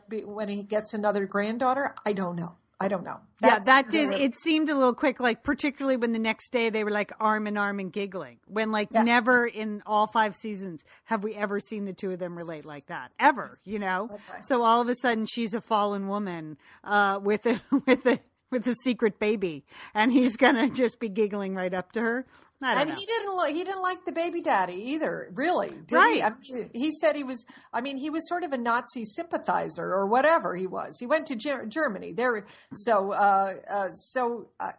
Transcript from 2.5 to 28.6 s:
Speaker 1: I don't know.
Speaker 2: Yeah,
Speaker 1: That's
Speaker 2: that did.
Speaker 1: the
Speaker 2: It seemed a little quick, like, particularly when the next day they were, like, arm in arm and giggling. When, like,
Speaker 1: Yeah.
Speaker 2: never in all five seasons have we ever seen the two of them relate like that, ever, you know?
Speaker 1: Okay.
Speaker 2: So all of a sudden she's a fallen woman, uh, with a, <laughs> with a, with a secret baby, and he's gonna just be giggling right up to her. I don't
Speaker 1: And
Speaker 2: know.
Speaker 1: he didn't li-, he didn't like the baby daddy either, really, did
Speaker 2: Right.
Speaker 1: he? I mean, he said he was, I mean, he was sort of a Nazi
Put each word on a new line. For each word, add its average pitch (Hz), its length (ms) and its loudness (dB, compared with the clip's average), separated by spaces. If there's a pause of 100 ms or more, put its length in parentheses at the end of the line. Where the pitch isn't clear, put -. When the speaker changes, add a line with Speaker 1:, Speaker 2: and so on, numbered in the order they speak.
Speaker 1:
I 196 120 0
don't 185 160 -2
know. 135 160 -10 (200)
Speaker 2:
Yeah, 226 100 8
Speaker 1:
That's 214 160 4
Speaker 2:
that 269 220 8
did. 294 200 2
Speaker 1:
the 285 120 0
Speaker 2:
It 269 160 0
seemed 311 320 2
a 302 60 2
little 254 180 4
quick, 262 280 0
like, 233 220 0
particularly 277 520 0
when 233 160 0
the 226 80 0
next 220 320 -2
day 226 180 2
they 214 140 0
were, 208 80 -2
like, 208 300 -2
arm 214 260 2
in 208 80 -2
arm 202 240 0
and 190 120 -8
giggling. 180 560 -8
When, 220 260 -2
like, 208 180 0
Speaker 1:
Yeah. 226 120 6
Speaker 2:
never 240 440 4
in 214 380 -6
all 214 220 2
five 214 280 2
seasons 190 480 -10 (220)
have 202 180 -2
we 214 120 -6
ever 202 260 -2
seen 202 240 -8
the 190 80 -8
two 185 180 -6
of 180 80 -6
them 175 180 -8
relate 165 280 -10
like 147 220 -16
that, 139 300 -12
ever, 220 460 0
you 208 160 -6
know? 190 320 -2
Speaker 1:
Okay. - 300 -16
Speaker 2:
So 240 220 2
all 233 180 6
of 240 80 0
a 247 60 -2
sudden 226 300 0
she's 220 280 -4
a 226 80 -4
fallen 202 480 0
woman, 175 480 -6 (260)
uh, 202 400 2
with 208 220 0
a, 220 160 0 (100)
<laughs> - 160 2
with 254 180 4
a, 254 140 4 (320)
with 247 160 -4
a 240 80 0
secret 233 440 -2
baby, 190 440 -2 (300)
and 214 180 4
he's 254 240 6
gonna 254 340 6
just 240 300 0
be 233 80 -2
giggling 196 480 -2
right 185 180 -2
up 180 200 -6
to 220 80 -4
her. 233 240 -2 (360)
I 262 120 0
don't 254 100 4
Speaker 1:
And 302 80 -2
Speaker 2:
know. - 40 -6
Speaker 1:
he 403 100 -8
didn't 403 320 -2
li-, 311 160 0
he 339 120 -4
didn't 381 160 -6
like 359 240 -4
the 320 80 -6
baby 330 280 -4
daddy 185 340 0
either, 220 580 -4
really, 269 340 0 (180)
did - 100 0
Speaker 2:
Right. 440 200 6
Speaker 1:
he? - 80 0
I 214 60 2
mean, 226 440 -10
he 277 160 -2
said 302 280 2
he 294 60 -6
was, 254 220 -10 (280)
I 233 80 -4
mean, 277 160 -6
he 277 120 -6
was 320 200 -4
sort 349 160 -4
of 285 80 -6
a 262 40 0
Nazi 240 460 -2